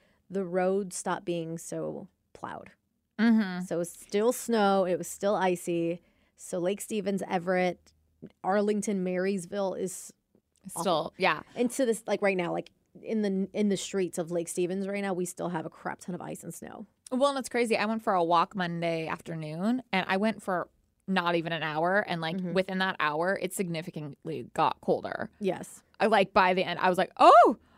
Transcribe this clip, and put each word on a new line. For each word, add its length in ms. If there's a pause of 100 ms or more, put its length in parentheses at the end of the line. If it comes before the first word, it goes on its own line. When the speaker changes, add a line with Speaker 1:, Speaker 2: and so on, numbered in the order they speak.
(300)
Speaker 1:
the 140
road 500
stopped 320
being 320
so 500 (260)
plowed. 380 (480)
Speaker 2:
Mm-hmm. 460
Speaker 1:
So 100
it 40
was 120
still 420
snow. 520
It 120
was 100
still 280
icy. 640 (340)
So 240
Lake 220
Stevens, 480
Everett, 640 (500)
Arlington, 600
Marysville 720
is 400 (540)
Speaker 2:
Still, 140 (120)
Speaker 1:
awful. 240
Speaker 2:
yeah. 240 (140)
Speaker 1:
And 160
to 140
this, 220
like, 140
right 160
now, 140
like, 200 (300)
in 200
the, 320
in 160
the 80
streets 400
of 140
Lake 160
Stevens 400
right 140
now, 120
we 120
still 240
have 160
a 40
crap 300
ton 160
of 60
ice 220
and 100
snow. 320 (260)
Speaker 2:
Well, 180
and 100
it's 80
crazy. 300
I 80
went 180
for 100
a 100
walk 320
Monday 520
afternoon, 720 (120)
and 160
I 80
went 260
for 240 (400)
not 280
even 180
an 100
hour. 440
And, 140
like, 160
Speaker 1:
Mm-hmm. 160
Speaker 2:
within 260
that 200
hour, 420
it 120
significantly 1000
got 280
colder. 480 (100)
Speaker 1:
Yes. 440 (160)
Speaker 2:
I, 80
like, 260
by 200
the 120
end, 140
I 100
was 80
like, 200
"Oh, 400 (200)